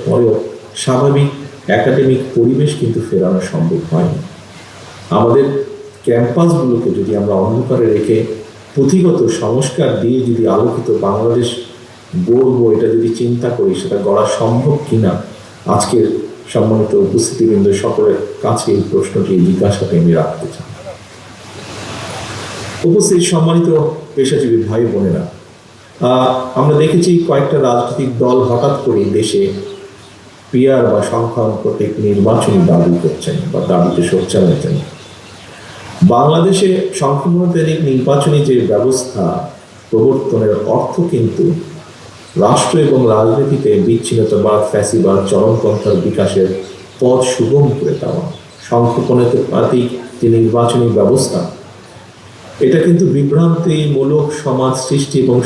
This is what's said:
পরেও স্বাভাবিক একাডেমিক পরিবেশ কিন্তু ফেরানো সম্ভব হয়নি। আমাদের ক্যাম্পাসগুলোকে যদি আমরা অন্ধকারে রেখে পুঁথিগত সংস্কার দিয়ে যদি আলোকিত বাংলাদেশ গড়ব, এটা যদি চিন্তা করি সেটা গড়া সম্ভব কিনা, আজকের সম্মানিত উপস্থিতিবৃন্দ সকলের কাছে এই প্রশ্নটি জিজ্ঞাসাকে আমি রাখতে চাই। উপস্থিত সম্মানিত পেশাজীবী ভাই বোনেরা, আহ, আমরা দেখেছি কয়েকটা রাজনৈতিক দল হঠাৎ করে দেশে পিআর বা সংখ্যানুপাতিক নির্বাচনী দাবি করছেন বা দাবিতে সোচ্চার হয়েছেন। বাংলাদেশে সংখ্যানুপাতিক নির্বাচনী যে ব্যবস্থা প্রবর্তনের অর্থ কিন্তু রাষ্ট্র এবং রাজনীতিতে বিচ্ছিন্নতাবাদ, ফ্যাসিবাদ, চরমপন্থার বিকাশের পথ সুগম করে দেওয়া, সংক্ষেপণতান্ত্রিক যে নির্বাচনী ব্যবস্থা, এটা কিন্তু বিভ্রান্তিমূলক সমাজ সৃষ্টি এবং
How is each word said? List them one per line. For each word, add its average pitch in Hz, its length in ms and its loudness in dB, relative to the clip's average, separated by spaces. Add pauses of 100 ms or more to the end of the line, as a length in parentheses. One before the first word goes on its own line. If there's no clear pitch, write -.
পরেও 120 340 2 (360)
স্বাভাবিক 139 720 0 (240)
একাডেমিক 131 480 2 (180)
পরিবেশ 135 440 2
কিন্তু 113 300 -2
ফেরানো 92 320 0 (100)
সম্ভব 82 260 -2 (140)
হয়নি। 82 280 0 (920)
আমাদের 127 560 2 (380)
ক্যাম্পাসগুলোকে 123 880 2
যদি 101 240 -2
আমরা 101 200 0
অন্ধকারে 117 500 0
রেখে 110 380 2 (520)
পুঁথিগত 143 520 2 (120)
সংস্কার 117 640 -2
দিয়ে 123 200 0
যদি 113 260 0
আলোকিত - 540 0
বাংলাদেশ 117 540 -2 (720)
গড়ব, 120 500 4
এটা 117 100 2
যদি 117 220 2
চিন্তা 120 400 -2
করি 98 260 0
সেটা - 220 -4
গড়া 101 300 0 (120)
সম্ভব 123 380 0 (120)
কিনা, 107 320 0 (440)
আজকের 90 600 0 (280)
সম্মানিত 110 400 0
উপস্থিতিবৃন্দ 101 800 2
সকলের 104 440 0 (260)
কাছে - 300 -2
এই 98 100 2 (100)
প্রশ্নটি 90 480 0
জিজ্ঞাসাকে 92 600 0
আমি 85 140 4
রাখতে - 340 -2
চাই। - 280 -16 (2250)
উপস্থিত 180 300 2
সম্মানিত 165 680 2 (280)
পেশাজীবী 127 480 0
ভাই 110 220 -2
বোনেরা, 98 420 -2 (800)
আহ, 127 520 0
আমরা 147 180 4
দেখেছি 170 500 4
কয়েকটা 143 340 0
রাজনৈতিক 123 560 -2
দল 127 260 2
হঠাৎ 120 420 0
করে 104 200 2
দেশে 98 480 0 (1000)
পিআর 127 320 4
বা 104 180 2 (100)
সংখ্যানুপাতিক 110 840 -2
নির্বাচনী 101 680 2
দাবি 85 360 2
করছেন - 320 -2 (160)
বা - 80 -2
দাবিতে 87 480 0
সোচ্চার 92 380 0
হয়েছেন। - 260 0 (1300)
বাংলাদেশে 170 920 4
সংখ্যানুপাতিক 160 880 0
নির্বাচনী 143 560 2
যে 127 200 2
ব্যবস্থা 104 880 -2 (400)
প্রবর্তনের 110 680 2 (120)
অর্থ 131 340 -2 (100)
কিন্তু 117 400 0 (920)
রাষ্ট্র 139 360 2
এবং 131 280 4
রাজনীতিতে 110 640 2 (160)
বিচ্ছিন্নতাবাদ, 107 720 0 (120)
ফ্যাসিবাদ, 101 560 0
চরমপন্থার 107 680 0
বিকাশের 90 540 0 (500)
পথ 127 240 2
সুগম 139 420 2 (140)
করে - 220 -2
দেওয়া, - 220 -4 (460)
সংক্ষেপণতান্ত্রিক 120 1160 0 (320)
যে 117 100 0
নির্বাচনী 117 600 2
ব্যবস্থা, 101 520 2 (1160)
এটা 156 200 2
কিন্তু 170 260 4
বিভ্রান্তিমূলক 147 1200 2 (180)
সমাজ 131 300 0 (140)
সৃষ্টি 143 360 -2
এবং 123 220 2